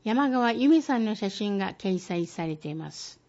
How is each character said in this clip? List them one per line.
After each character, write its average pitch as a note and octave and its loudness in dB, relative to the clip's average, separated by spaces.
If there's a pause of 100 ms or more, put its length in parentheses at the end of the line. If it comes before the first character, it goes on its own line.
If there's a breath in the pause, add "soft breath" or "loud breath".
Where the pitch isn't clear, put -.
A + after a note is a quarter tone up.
山 C4 2
川 B3 2
由 B3 4
美 D#4+ 6
さ C4 0
ん A3+ 2
の G#3+ 0
写 G3 -2
真 G3+ -2
が F#3+ -2
掲 F#3 -2
載 F3 -4
さ E3+ -6
れ D#3 -4
て D#3 -10
い D3+ -6
ま D#3 -10
す。 - -16